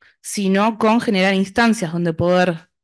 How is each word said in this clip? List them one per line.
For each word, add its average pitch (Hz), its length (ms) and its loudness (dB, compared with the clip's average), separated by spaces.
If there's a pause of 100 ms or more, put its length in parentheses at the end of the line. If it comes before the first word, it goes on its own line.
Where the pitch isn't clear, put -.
(220)
Sino 202 560 -2
con 226 240 2
generar 190 320 0
instancias 190 600 0
donde 170 200 -2
poder, 180 560 0 (140)